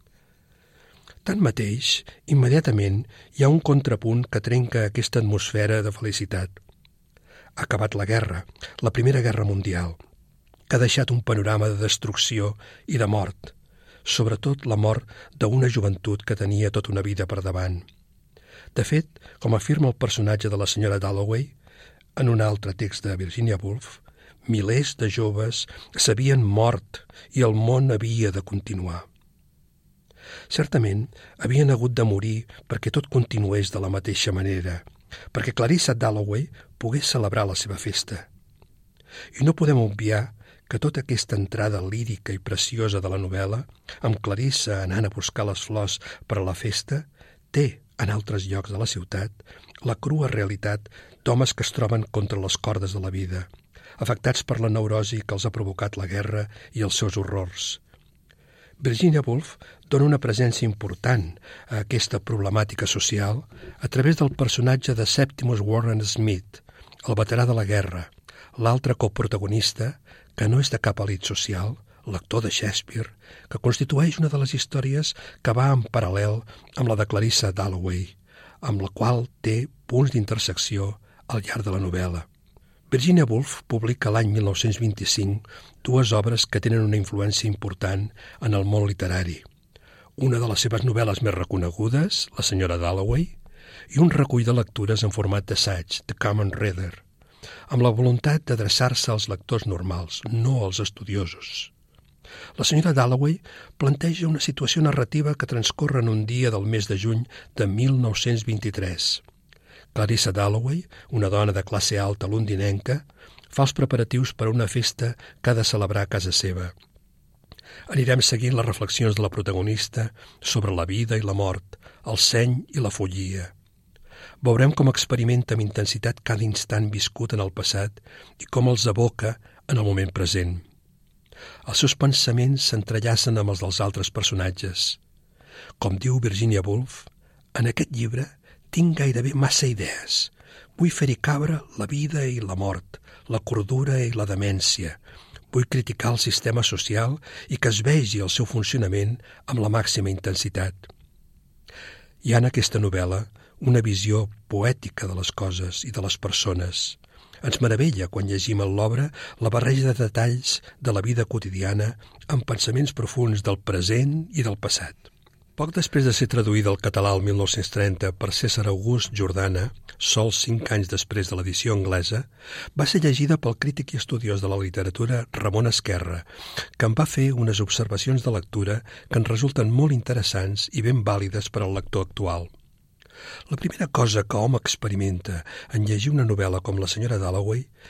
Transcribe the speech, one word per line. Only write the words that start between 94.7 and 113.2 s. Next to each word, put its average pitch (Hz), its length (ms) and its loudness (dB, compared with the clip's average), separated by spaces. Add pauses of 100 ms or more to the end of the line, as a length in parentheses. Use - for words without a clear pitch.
en 104 80 2
format 101 340 0
d'assaig, - 600 -4
The - 80 -4
Common 104 400 0
Reader, 92 380 -4 (800)
amb 123 80 4
la 123 80 6
voluntat 127 560 2
d'adreçar-se 123 640 0
als 107 180 0
lectors 104 380 -4
normals, 90 640 -6
no 117 340 2
als 95 140 -4
estudiosos. - 960 -6 (840)
La 131 80 -2
senyora 160 280 4
Dalloway 131 460 2 (380)
planteja 165 520 2
una 151 120 0
situació 143 400 0
narrativa 147 520 2
que - 120 -6
transcorre 127 560 0
en 113 60 2
un 107 180 2
dia 120 280 0
del 101 120 -2
mes 110 220 0
de 98 100 0
juny 113 280 0 (320)
de 110 80 2
mil 127 320 2
nou-cents 113 480 0
vint-i-tres. 98 760 -4 (720)
Clarissa 107 360 2
Dalloway, 110 500 0 (260)
una 104 240 0
dona 104 240 4
de 98 80 -2
classe 101 340 -2
alta 101 300 -2
londinenca, 104 800 -2 (420)